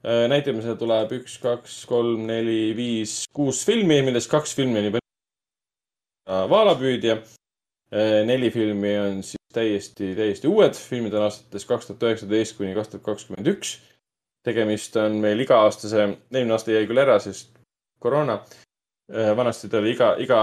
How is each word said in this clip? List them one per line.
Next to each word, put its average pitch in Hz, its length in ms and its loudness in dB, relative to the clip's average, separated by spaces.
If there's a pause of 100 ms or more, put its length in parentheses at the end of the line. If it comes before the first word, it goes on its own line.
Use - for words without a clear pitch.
Äh, 117 240 2
näitamisele 120 480 -2
tuleb 110 360 0
üks, 123 280 -12
kaks, - 460 -6
kolm, 117 400 0
neli, 113 480 -2
viis, 110 560 -4
kuus 139 340 -2
filmi, 196 380 4
millest 127 300 -2
kaks - 240 0
filmi 127 240 0
on 104 60 0
juba, 104 140 0 (1300)
äh, 95 220 -2
Vaalapüüdja. 127 680 4 (760)
Äh, 107 320 2
neli 123 260 2
filmi 104 480 0
on 101 240 -4
siis - 180 -14 (120)
täiesti, 101 640 -4
täiesti 107 320 -2
uued 185 280 4
filmid, 117 380 -6
on 104 140 0
aastates - 380 -10
kaks 117 220 -4
tuhat 101 160 -8
üheksateist 110 540 -2
kuni 95 160 -4
kaks 104 160 -4
tuhat 98 160 -16
kakskümmend 101 420 -6
üks. - 280 -4 (720)
Tegemist 107 520 -2
on 107 220 0
meil 107 200 2
iga-aastase, 107 680 4 (160)
eelmine 123 280 -2
aasta 113 220 0
jäi 110 140 2
küll 117 120 2
ära, 135 200 4
sest - 320 -10 (500)
koroona. 127 380 0 (680)
Äh, 107 220 0
vanasti 117 380 -2
ta 113 100 -2
oli 110 140 0
iga, 113 240 4
iga 123 260 2